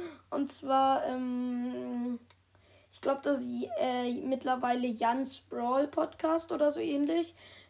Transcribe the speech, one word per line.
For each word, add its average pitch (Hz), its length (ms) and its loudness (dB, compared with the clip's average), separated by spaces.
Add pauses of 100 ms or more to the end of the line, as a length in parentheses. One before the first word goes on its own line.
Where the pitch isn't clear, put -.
(300)
Und 285 220 -4
zwar, 269 560 2
ähm, 247 1120 -4 (720)
ich - 100 -20
glaub, 269 220 0
das 277 180 2
ist, 247 260 -4 (120)
äh, 247 340 0
mittlerweile 254 720 0
Jans 240 520 0
Brawl 247 480 0
Podcast 320 640 0
oder 294 200 4
so 311 80 -4
ähnlich. 320 560 0 (340)